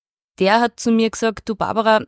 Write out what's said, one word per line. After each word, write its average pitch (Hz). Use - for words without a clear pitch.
der 202
hat 233
zu 240
mir 226
gesagt, 220
"Du 214
Barbara, 214